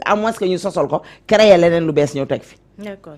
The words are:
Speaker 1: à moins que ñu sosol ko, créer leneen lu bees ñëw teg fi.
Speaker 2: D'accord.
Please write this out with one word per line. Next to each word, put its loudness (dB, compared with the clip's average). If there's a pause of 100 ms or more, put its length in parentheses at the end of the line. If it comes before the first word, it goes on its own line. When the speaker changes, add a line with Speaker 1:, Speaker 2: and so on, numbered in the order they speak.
Speaker 1:
à 0
moins -4
que -8
ñu -2
sosol -4
ko, -6 (260)
créer 6
leneen 2
lu -2
bees 0
ñëw -6
teg -6
fi. -20 (240)
Speaker 2:
D'accord. -18